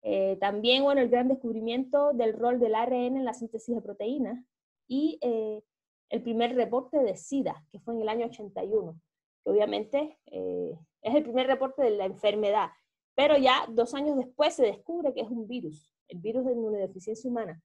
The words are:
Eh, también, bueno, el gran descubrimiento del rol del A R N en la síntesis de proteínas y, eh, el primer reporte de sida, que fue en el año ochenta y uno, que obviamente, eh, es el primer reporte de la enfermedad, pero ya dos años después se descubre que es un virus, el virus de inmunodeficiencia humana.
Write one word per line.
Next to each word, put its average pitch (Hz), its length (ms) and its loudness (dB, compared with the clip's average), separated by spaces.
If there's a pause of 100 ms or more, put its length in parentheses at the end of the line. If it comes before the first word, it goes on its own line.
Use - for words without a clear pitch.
Eh, 196 400 0
también, 214 420 2
bueno, 277 180 4
el 240 80 2
gran 247 180 4
descubrimiento 254 840 0
del 226 200 0
rol 240 260 0
del 226 140 2
A 220 100 2
R 247 220 0
N 262 140 -2
en 262 60 -2
la 226 80 -4
síntesis 233 420 -6
de 220 60 -4
proteínas 220 600 -6 (440)
y, 302 340 -2
eh, 220 420 -2 (460)
el - 140 -4
primer 233 320 0
reporte 247 420 0
de 220 180 2
sida, 247 560 -4
que 202 80 -18
fue 233 140 -10
en 226 80 -4
el 220 80 -2
año 226 160 -2
ochenta 202 380 -10
y 196 100 -2
uno, 175 260 -2 (440)
que - 60 -2
obviamente, 208 760 0
eh, - 520 -6 (240)
es - 140 -2
el - 80 6
primer 247 240 0
reporte 262 340 0
de 240 100 4
la 196 140 0
enfermedad, 208 640 0 (460)
pero 294 220 6
ya 254 320 6
dos 233 240 2
años 285 240 0
después 294 360 0
se 277 100 4
descubre 285 500 -2
que 226 80 -6
es 220 80 -6
un 226 180 -8
virus, 175 480 -10 (140)
el 180 100 -14
virus 226 260 -2
de 254 60 0
inmunodeficiencia 214 800 -4
humana. 208 360 -6